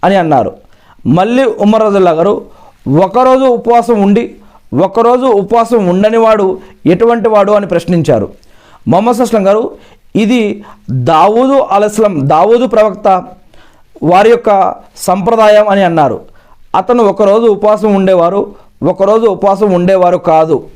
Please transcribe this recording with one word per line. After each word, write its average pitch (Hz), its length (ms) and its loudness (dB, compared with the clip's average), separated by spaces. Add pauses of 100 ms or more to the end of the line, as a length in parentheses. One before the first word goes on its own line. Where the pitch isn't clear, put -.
అని 190 120 2
అన్నారు. 143 360 0 (540)
మళ్ళీ 202 380 0
ఉమర్ 220 380 0
రజల్లా 202 280 2
గారు, 170 340 -2 (600)
"ఒకరోజు 262 400 0
ఉపవాసం 233 580 0
ఉండి 202 320 0 (400)
ఒకరోజు 226 500 0
ఉపవాసం 220 640 0
ఉండని 202 280 0
వాడు 220 420 0 (280)
ఎటువంటి 226 420 0
వాడు?" 208 240 2
అని 208 140 0
ప్రశ్నించారు. 165 680 -2 (560)
ముహమ్మద్ 214 320 0
అస్లం 220 260 0
గారు, 214 240 0 (460)
"ఇది 214 480 -2 (260)
దావూదు 170 600 2
అలైహిస్సలాం, 208 720 0
దావూదు 190 440 2
ప్రవక్త 208 580 -2 (760)
వారి 190 280 2
యొక్క 214 440 0 (220)
సంప్రదాయం" 208 720 0
అని 196 160 0
అన్నారు. 165 360 -2 (560)
అతను 247 280 0
ఒకరోజు 208 420 0
ఉపవాసం 208 480 0
ఉండేవారు, 190 600 0 (280)
ఒకరోజు 196 440 0
ఉపవాసం 196 460 0
ఉండేవారు 180 440 0
కాదు. 160 600 0